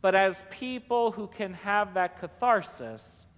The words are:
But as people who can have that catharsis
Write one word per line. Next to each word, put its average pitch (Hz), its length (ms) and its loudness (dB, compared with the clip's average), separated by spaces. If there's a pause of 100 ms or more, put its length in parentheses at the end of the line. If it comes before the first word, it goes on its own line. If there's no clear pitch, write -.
But 190 140 4
as 190 340 4
people 240 640 -2
who 214 160 -8
can 190 280 -8
have 202 400 -2
that 180 260 -2
catharsis 160 1040 -2 (120)